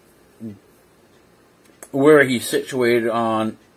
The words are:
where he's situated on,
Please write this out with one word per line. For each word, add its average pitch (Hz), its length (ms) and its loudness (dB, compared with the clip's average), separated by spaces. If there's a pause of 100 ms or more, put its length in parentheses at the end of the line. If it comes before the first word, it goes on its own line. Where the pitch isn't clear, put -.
(1900)
where 143 320 4
he's 127 240 -2
situated 120 600 -2
on, 110 500 -2 (180)